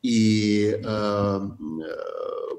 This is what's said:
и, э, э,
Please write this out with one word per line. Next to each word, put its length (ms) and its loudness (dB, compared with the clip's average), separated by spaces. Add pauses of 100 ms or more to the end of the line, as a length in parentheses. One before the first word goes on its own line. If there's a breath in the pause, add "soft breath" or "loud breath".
и, 800 4
э, 20 -
э, 1800 -4